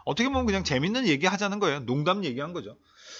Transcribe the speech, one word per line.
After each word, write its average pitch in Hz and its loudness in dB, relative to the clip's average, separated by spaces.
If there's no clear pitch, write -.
어떻게 220 0
보면 262 0
그냥 190 2
재밌는 175 0
얘기 151 4
하자는 202 0
거예요. 143 0
농담 151 0
얘기한 139 -4
거죠. 113 -10